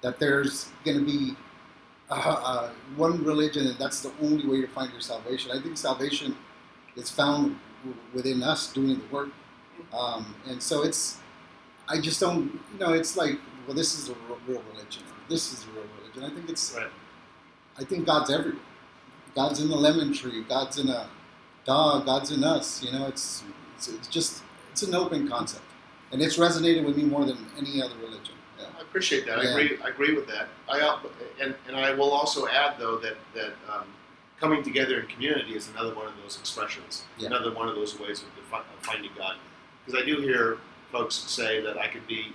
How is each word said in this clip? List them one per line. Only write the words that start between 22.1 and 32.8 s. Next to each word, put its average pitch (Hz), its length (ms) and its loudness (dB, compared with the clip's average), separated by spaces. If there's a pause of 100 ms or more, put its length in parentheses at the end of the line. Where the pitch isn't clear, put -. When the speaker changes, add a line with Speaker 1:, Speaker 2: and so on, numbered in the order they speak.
Speaker 1:
in 135 100 2
us. 156 400 2
You 123 80 -4
know, 135 160 -2
it's, - 380 -6 (320)
it's, - 120 -8
it's - 200 -10
just, - 340 -2 (300)
it's - 100 0
an 185 140 0
open 165 320 2
concept, - 340 -4 (480)
and 131 100 0
it's 160 180 4
resonated 165 460 6
with 143 120 4
me 147 80 4
more 139 200 6
than 127 140 0 (180)
any 139 240 -2
other 120 220 -4
religion. 110 320 -12 (240)
Yeah. 104 80 -12 (120)
Speaker 2:
I - 40 -12
appreciate 139 440 0
that. 113 120 0
I 123 60 4
Speaker 1:
Yeah. 123 60 4
Speaker 2:
agree. 147 340 4
I 127 40 -2
agree 143 260 4
with 143 140 0
that. 107 200 -4 (200)
I 143 120 2
al-, 151 200 4 (400)
and, 135 140 -2 (120)
and 131 100 -6
I 135 180 4
will 139 160 6
also 143 360 2
add 135 320 4
though 113 200 0